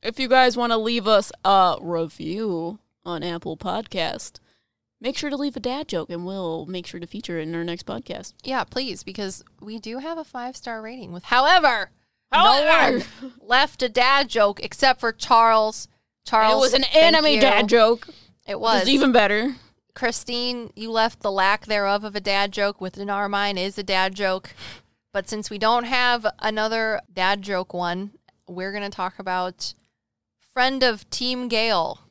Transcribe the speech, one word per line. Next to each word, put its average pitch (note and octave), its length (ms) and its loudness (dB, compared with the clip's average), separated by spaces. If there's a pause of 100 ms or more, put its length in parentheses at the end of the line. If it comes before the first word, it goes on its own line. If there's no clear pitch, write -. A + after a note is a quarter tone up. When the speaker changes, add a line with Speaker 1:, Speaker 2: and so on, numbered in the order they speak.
Speaker 1:
If A3+ 160 -6
you C4 80 -2
guys B3+ 280 6
wanna A#3 220 0
leave A3 300 -2
us G#3 240 4 (120)
a F#3+ 380 4
review E3+ 960 -6 (240)
on F3 200 -8
Apple E3+ 340 -8
Podcast, F#3 760 -6 (680)
make B3 160 -6
sure D4 140 -6
to C#4 60 -4
leave C#4+ 180 -6
a C4 40 -10
dad C4 280 -6
joke - 240 -6
and E3+ 140 -8
we'll F3 420 -8
make F3 180 -10
sure F#3 140 -14
to E3+ 80 -14
feature F3+ 320 -10
it D#3 80 -6
in E3 80 -6
our E3+ 80 -6
next E3+ 240 -8
podcast. - 460 -12 (100)
Speaker 2:
Yeah, B3+ 200 -4
please, B3 400 -8
because G3 400 -10 (160)
we A3 200 -14
do A3 200 -12
have D#4+ 200 -10
a D#4 40 -12
five-star A#3+ 580 -12
rating A3 300 -14
with, F3 140 -14
however, C4 640 4 (420)
Speaker 1:
However. D4+ 680 6
Speaker 2:
no - 40 -8 (180)
one B3+ 200 -16
left B3 400 0
a B3+ 80 -2
dad B3+ 400 2
joke G#3 340 2
except - 360 2
for A3+ 120 -2
Charles. A3+ 760 2 (380)
Charles, A3 280 4
Speaker 1:
It A3 60 4
was C4 160 4
an C4+ 80 2
Speaker 2:
thank D#4+ 320 6
Speaker 1:
anime D4+ 180 4
Speaker 2:
you. A3 80 4
Speaker 1:
dad A3 280 4
joke. A#3 380 4 (400)
Speaker 2:
It G3 120 -6
Speaker 1:
Which - 20 -8
Speaker 2:
was. A3 220 4
Speaker 1:
is G#3+ 60 0
even C#4 220 4
better. A3 440 4 (400)
Speaker 2:
Christine, A#3+ 840 -6
you A3 140 -10
left A3+ 300 0
the G#3 100 -2
lack G3 340 2
thereof G3+ 400 0
of G#3 100 -10
a G#3 60 -6
dad G3 320 0
joke G3+ 260 -2
within F#3+ 300 -10
our G3+ 180 -2
mind G3+ 320 -2
is G3 180 -6
a G#3 60 -8
dad F#3+ 320 0
joke. F#3+ 400 -4 (560)
But G3 160 -6
since G#3+ 220 -8
we G#3+ 80 -10
don't A3+ 280 0
have B3 400 0 (140)
another A3 640 -2 (100)
dad F#3+ 300 -2
joke F#3 320 -6
one, F3+ 380 -6 (360)
we're F#3 240 -10
gonna G3+ 180 -8
talk F#3+ 300 -10
about F#3 540 -6 (800)
friend C4 300 2
of A3+ 260 0
Team B3 400 -6
Gale. A3 500 0 (120)